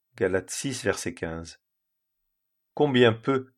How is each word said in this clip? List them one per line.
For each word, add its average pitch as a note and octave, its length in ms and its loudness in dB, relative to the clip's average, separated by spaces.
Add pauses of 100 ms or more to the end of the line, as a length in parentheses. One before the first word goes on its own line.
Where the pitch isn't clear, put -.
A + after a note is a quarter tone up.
(160)
Galates F#2 360 -2
six, - 320 -8
verset F#2+ 300 -4
quinze. E2 480 -12 (1120)
Combien B2 400 6
peu C3 440 -4